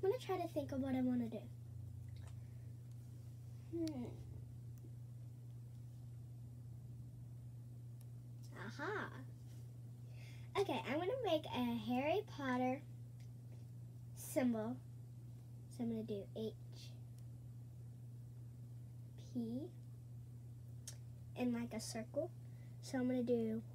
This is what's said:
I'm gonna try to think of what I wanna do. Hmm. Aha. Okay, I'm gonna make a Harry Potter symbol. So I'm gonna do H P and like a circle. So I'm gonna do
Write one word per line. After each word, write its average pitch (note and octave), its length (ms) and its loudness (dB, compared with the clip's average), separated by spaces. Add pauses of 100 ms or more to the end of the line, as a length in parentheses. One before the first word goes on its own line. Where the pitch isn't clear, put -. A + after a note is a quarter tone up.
I'm F#4+ 60 10
gonna B4 100 6
try F#4+ 160 4
to F4 120 4
think D4 240 2
of C4+ 80 4
what C4 160 6
I C4 40 6
wanna B3 280 6
do. A3 100 -2 (2250)
Hmm. D#4 320 2 (4000)
Aha. E4+ 440 0 (1500)
Okay, F4 320 6
I'm C#4+ 80 6
gonna F4+ 140 6 (120)
make D#4+ 200 8
a A#3+ 320 4 (100)
Harry C#4+ 380 6 (120)
Potter B3+ 440 6 (1400)
symbol. A#3+ 600 6 (920)
So - 140 0
I'm A#3 60 4
gonna A3 120 2
do G#3 220 0 (120)
H A3 180 2 (2750)
P B3 380 2 (1700)
and B3 180 6
like A#3 180 2
a A3 80 0
circle. C#4 480 2 (520)
So - 180 0
I'm B3 80 6
gonna B3+ 160 8
do A3+ 400 6 (120)